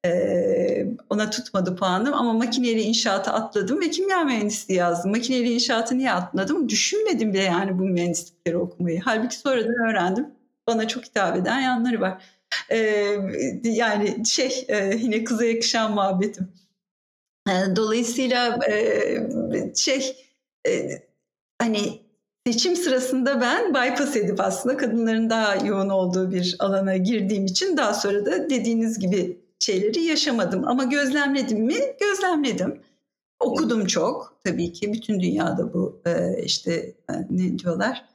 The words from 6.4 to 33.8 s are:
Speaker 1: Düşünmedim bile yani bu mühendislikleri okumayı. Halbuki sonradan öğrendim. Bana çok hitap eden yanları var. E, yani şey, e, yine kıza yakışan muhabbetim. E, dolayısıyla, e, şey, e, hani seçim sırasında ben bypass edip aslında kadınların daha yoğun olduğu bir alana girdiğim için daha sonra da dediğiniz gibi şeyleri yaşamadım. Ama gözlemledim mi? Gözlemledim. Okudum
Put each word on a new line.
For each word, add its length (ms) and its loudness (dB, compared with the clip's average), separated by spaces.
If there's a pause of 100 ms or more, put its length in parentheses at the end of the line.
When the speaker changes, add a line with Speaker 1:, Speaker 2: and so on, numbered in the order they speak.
Speaker 1:
Düşünmedim 640 0
bile 100 2
yani 360 0
bu 40 0
mühendislikleri 760 -2
okumayı. 480 -2
Halbuki 300 0
sonradan 540 0
öğrendim. 380 0 (400)
Bana 200 0
çok 180 -6
hitap 320 0
eden 220 0
yanları 420 0
var. 220 -4 (480)
E, 60 2 (840)
yani 640 0
şey, 420 0
e, 300 0
yine 260 0
kıza 220 0
yakışan 480 0
muhabbetim. 540 0 (1000)
E, 260 2
dolayısıyla, 840 2 (100)
e, 320 2 (760)
şey, 400 0 (520)
e, 220 0 (720)
hani 400 0 (460)
seçim 280 2
sırasında 680 0
ben 320 2
bypass 420 0
edip 240 0
aslında 380 0
kadınların 520 2
daha 260 2
yoğun 340 0
olduğu 420 2
bir 280 -2
alana 380 2
girdiğim 480 0
için 320 0
daha 160 2
sonra 320 0
da 240 -2
dediğiniz 500 0
gibi 460 -2 (200)
şeyleri 360 0
yaşamadım. 680 0
Ama 160 2
gözlemledim 840 0
mi? 100 2 (240)
Gözlemledim. 840 0 (580)
Okudum 420 0